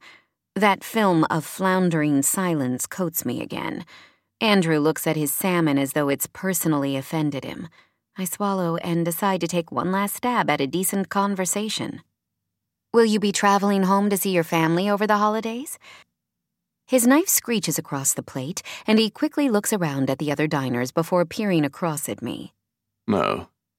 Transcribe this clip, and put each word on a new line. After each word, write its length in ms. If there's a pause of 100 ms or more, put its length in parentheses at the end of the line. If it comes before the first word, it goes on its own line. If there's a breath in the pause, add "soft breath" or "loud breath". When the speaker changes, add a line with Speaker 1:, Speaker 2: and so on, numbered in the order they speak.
(540 loud breath)
Speaker 1:
That 280
film 460
of 160
floundering 800
silence 640
coats 400
me 160
again. 420 (560 loud breath)
Andrew 380
looks 280
at 100
his 160
salmon 460
as 140
though 160
it's 200
personally 680
offended 480
him. 240 (480 soft breath)
I 80
swallow 520
and 280
decide 380
to 60
take 240
one 200
last 220
stab 340
at 140
a 40
decent 440
conversation. 920 (920)
"Will 100
you 140
be 140
traveling 500
home 260
to 80
see 140
your 140
family 440
over 180
the 120
holidays?" 600 (1080 loud breath)
His 200
knife 220
screeches 500
across 340
the 100
plate, 400 (240 loud breath)
and 120
he 120
quickly 380
looks 240
around 380
at 80
the 120
other 160
diners 460
before 320
peering 400
across 440
at 140
me. 300 (540)
Speaker 2:
No, 420 (300)